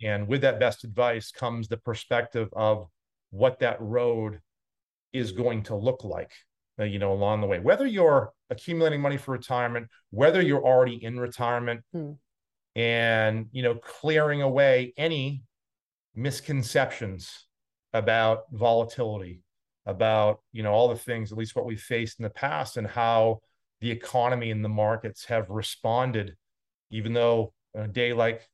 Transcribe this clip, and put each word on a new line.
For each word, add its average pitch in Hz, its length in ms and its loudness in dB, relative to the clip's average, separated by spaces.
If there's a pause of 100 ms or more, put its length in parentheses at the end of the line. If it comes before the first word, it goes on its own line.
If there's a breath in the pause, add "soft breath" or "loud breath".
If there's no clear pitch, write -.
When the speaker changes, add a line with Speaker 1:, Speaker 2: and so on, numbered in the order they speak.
Speaker 1:
and 104 260 -2
with 131 140 0
that 120 180 4
best 120 240 2
advice 117 460 0
comes 117 380 -6
the 113 100 -4
perspective 120 760 -4
of 107 340 0 (420)
what 120 300 0
that 117 200 0
road 113 600 -2 (720)
is 117 180 -4
going 117 320 -2
to 113 100 -8
look 113 300 -2
like, 85 280 -8 (460)
uh, 107 60 -4
you 104 140 -4
know, 101 160 0
along 104 260 0
the 101 60 0
way, 92 140 0
whether 208 260 4
you're 175 440 4 (200)
accumulating 156 500 0
money 139 160 -2
for 131 160 -8
retirement, 120 560 -4 (220 soft breath)
whether 156 320 4
you're 143 240 2
already 127 360 4
in 117 160 -8
retirement, 120 640 -2 (120)
Speaker 2:
Hmm. 151 180 -8 (640)
Speaker 1:
and, 113 760 2
you 127 100 -6
know, 120 140 2
clearing 151 640 0
away 131 560 4
any 143 460 -4 (720)
misconceptions 110 1300 -4 (460)
about 113 600 2
volatility, 110 880 0 (420)
about, 107 560 2 (120)
you 110 100 -8
know, 104 100 0
all 117 160 6
the 117 80 -2
things, 113 360 -8
at 110 60 -8
least 110 180 -8
what 123 100 -4
we've 110 140 -8
faced 117 380 -4
in 117 40 -10
the 104 80 -6
past 147 460 -4
and 110 100 -4
how 113 540 2 (400)
the 117 100 -4
economy 120 600 -2
and 107 140 -4
the 107 40 -2
markets 107 560 -2
have 110 260 -2
responded, 113 840 -2 (540)
even 110 220 -6
though 117 400 2 (220)
a 107 140 -6
day 120 240 0
like 113 300 0 (120)